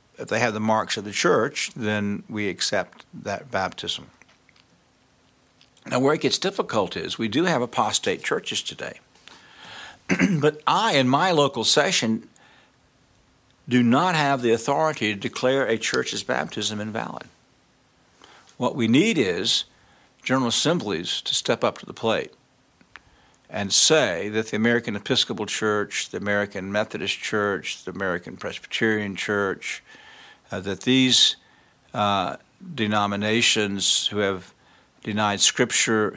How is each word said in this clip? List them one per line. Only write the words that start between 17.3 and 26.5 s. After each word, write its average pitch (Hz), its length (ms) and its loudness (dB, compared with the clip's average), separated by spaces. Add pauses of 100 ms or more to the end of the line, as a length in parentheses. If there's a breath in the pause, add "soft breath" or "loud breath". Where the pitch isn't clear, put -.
What - 180 0
we 113 140 0
need 170 300 4
is 95 460 0 (580 soft breath)
General 131 260 0
Assemblies 107 760 0
to - 120 -4
step - 280 0
up 113 160 0
to - 80 -20
the - 60 -14
plate 107 400 -2 (1160 soft breath)
and 98 220 -4
say 104 560 4
that 110 200 -2
the 104 80 -4
American 117 400 2
Episcopal 110 500 -2
Church, 104 640 -2
the - 80 -8
American 101 520 -2